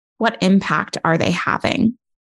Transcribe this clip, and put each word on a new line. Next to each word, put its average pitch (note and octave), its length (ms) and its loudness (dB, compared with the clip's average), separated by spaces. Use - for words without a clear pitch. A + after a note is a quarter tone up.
What A3+ 240 -2
impact F#3 600 0
are E3 120 2
they - 140 0
having? - 640 -2